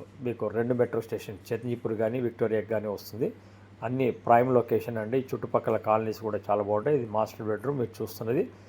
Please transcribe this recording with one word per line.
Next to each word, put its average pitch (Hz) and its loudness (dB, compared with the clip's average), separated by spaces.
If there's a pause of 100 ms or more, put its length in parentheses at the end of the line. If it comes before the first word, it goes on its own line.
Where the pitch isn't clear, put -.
(220)
మీకు 113 -2
రెండు 117 0
మెట్రో 120 2
స్టేషన్ 107 -8 (160)
చంద్రపూర్ 117 -4
కానీ 110 0
విక్టోరియాకి 110 0
కానీ 107 0
వస్తుంది. 107 -4 (500)
అన్ని 127 0
ప్రైమ్ 123 6
లొకేషన్ 117 2
అండి. 110 -2
చుట్టుపక్కల 113 0
కాలనీస్ 110 0
కూడా 104 -2 (120)
చాలా 104 2
బాగుంటాయి. 104 2
ఇది 120 -2
మాస్టర్ 107 -2
బెడ్‌రూమ్ 107 -2
మీరు 117 -4
చూస్తున్నది. 120 -2 (180)